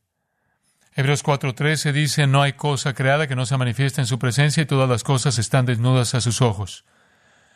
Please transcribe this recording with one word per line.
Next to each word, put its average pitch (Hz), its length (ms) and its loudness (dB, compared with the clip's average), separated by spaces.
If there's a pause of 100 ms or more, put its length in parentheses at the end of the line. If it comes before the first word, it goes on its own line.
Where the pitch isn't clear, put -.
(920)
Hebreos 139 300 -2
cuatro 139 320 -2
trece 151 380 -2
dice, 147 340 0
"No 135 140 4
hay 139 120 0
cosa 143 400 -2
creada 143 340 0
que 131 80 -4
no 127 100 -2
se 135 120 -2
manifieste 127 440 -2
en 120 60 0
su 120 120 -2
presencia, 143 440 2
y - 20 -2
todas 131 240 2
las 120 140 0
cosas 135 340 0
están 123 280 0
desnudas 123 500 2
a 117 60 0
sus 117 200 0
ojos." 104 420 -2 (720)